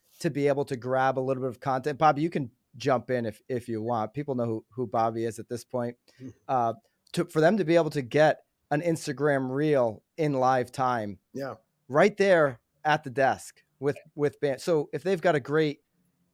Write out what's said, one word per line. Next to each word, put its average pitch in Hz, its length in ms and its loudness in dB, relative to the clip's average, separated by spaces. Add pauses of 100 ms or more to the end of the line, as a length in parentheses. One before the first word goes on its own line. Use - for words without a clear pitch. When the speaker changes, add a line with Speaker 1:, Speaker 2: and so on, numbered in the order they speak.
(200)
Speaker 1:
to 170 100 -4
be 143 180 0
able 139 180 0
to 139 100 -6
grab 131 420 0
a 131 40 0
little 131 200 -2
bit 131 80 -4
of 113 100 -12
content. 135 380 -2
Bobby, 151 240 4
you 165 80 0
can 139 220 -6 (260)
jump 123 320 0
in 120 160 0
if, 104 220 -8
if 123 200 -6
you 110 140 -6
want. 110 320 -4
People 143 220 -6
know 120 100 -2
who, 110 240 -4
who 127 180 -6
Bobby 113 380 -2
is 113 140 -8
at - 100 -16
this 120 140 -8
point. 120 320 -6 (240)
Speaker 2:
Hmm. 131 80 -16 (200)
Speaker 1:
Uh, 120 260 0 (400)
to, 175 120 -2
for 156 160 -2
them 185 160 6
to 175 80 0
be 165 100 4
able 160 160 4
to 147 100 -4
get 147 420 2 (280)
an 151 100 0
Instagram 143 680 0
reel 131 540 2 (140)
in 151 160 0
live 127 380 2
time 117 480 -2 (140)
Speaker 2:
Yeah. 131 220 -10 (320)
Speaker 1:
right 180 300 2
there 165 420 4 (260)
at 151 180 2
the 139 60 -12
desk 123 540 -2 (160)
with, 135 180 -2 (160)
with 143 260 -2
Bam. 135 200 -2
So 165 340 0
if 131 100 -6
they've 180 180 -2
got 175 140 4
a 143 40 0
great, 147 400 0 (540)